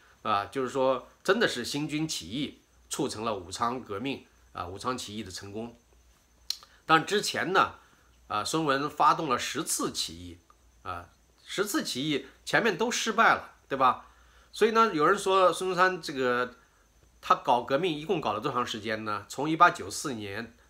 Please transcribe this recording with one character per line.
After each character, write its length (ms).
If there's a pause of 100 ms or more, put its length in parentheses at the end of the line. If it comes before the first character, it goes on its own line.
(240)
啊， 220
就 180
是 60
说 380 (160)
真 160
的 80
是 180
兴 220
军 200
起 220
义， 300 (300)
促 180
成 160
了 120
武 160
昌 300
革 180
命 260 (280)
啊， 140
武 100
昌 200
起 200
义 60
的 80
成 200
功。 260 (1080)
但 200
之 160
前 320
呢， 220 (520)
啊， 160
孙 200
文 260
发 240
动 160
了 100
十 240
次 280
起 240
义， 220 (460)
啊， 260 (360)
十 200
次 180
起 260
义 180 (180)
前 180
面 140
都 140
失 220
败 200
了， 220 (120)
对 100
吧？ 300 (440)
所 160
以 40
呢， 220
有 120
人 120
说 360
孙 160
中 80
山 240
这 120
个 420 (680)
他 140
搞 260
革 160
命 160
一 100
共 160
搞 140
了 60
多 120
长 140
时 140
间 260
呢？ 240
从 200
一 60
八 140
九 200
四 240
年 420 (140)